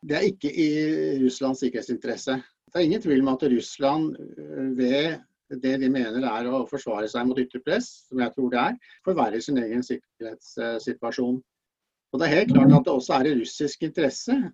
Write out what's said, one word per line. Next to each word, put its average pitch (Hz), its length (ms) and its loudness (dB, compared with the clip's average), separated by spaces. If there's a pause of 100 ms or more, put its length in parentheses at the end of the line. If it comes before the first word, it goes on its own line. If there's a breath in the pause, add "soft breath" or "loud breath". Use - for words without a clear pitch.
Det 147 120 -2
er 190 140 2
ikke 190 200 -6
i 151 720 0
Russlands 131 380 0
sikkerhetsinteresse. 123 720 -4
Det - 400 -12
er 175 80 2
ingen 180 180 2
tvil 147 200 2
om 135 80 2
at 131 140 -2
Russland, 143 760 0
eh, 147 560 -10
ved 135 460 0 (280)
det 131 300 -2
de 131 100 2
mener 127 360 -2
er 117 240 -2
å 127 180 -2
forsvare 110 400 -4
seg 120 200 -2
mot 127 100 0
ytre 127 260 -4
press, - 460 -4
som 127 100 -6
jeg 120 140 -2
tror 127 160 0
det 123 100 0
er, 202 180 0 (280 soft breath)
forverrer 117 360 0
sin 143 160 -2
egen 120 240 -2
sikkerhetssituasjon. 120 1600 -6 (720)
Og 131 60 -2
det 165 80 2
er 151 80 2
helt 202 180 4
klart 131 200 10
at 143 100 8
det 160 100 0
også 139 260 2
er 131 80 2
i 143 120 2
russisk - 420 -4
interesse 165 720 -2